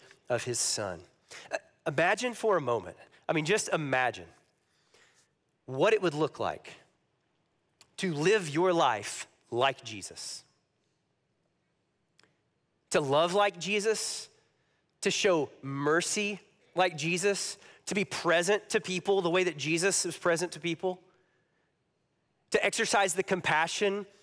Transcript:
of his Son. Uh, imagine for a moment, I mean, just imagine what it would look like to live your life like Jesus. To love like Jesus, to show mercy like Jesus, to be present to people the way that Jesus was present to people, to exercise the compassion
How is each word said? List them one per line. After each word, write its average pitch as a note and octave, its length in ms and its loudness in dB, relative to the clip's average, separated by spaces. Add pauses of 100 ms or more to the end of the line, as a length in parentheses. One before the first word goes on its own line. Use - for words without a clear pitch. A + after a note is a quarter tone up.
(280)
of A#2+ 160 -2
his B2 160 -4
Son. F#2+ 400 -4 (500)
Uh, - 100 -4 (280)
imagine G3 460 0
for G#3 240 2
a D#3+ 40 0
moment, A2+ 360 -2 (320)
I - 20 0
mean, D#3 140 0
just G#3 240 0
imagine B2+ 580 -2 (1400)
what D3 280 2
it A3 80 2
would F3 120 0
look D3 280 -2
like E2+ 320 -4 (1200)
to F3+ 160 -2
live E3+ 360 2
your F3 240 2
life B2+ 540 0 (240)
like B2 320 0
Jesus. G#2+ 600 -12 (2500)
To F3+ 100 4
love D3+ 320 2
like G3+ 260 2
Jesus, G#3 720 -4 (720)
to G3 100 0
show E3+ 380 2 (120)
mercy D#3+ 800 -2 (360)
like F3+ 220 2
Jesus, F3 600 -2 (300)
to F3+ 80 -6
be G3 100 0
present F3 640 2
to A3 120 2
people F#3+ 400 0
the E3+ 80 0
way F#3 140 4
that E3 140 -2
Jesus E3 480 0
was E3+ 120 -6
present E3+ 360 0
to D#3+ 60 -14
people, F3 400 -4 (1500)
to G#3+ 140 2
exercise G3+ 480 0
the F#3 100 -2
compassion F#3 840 -2 (180)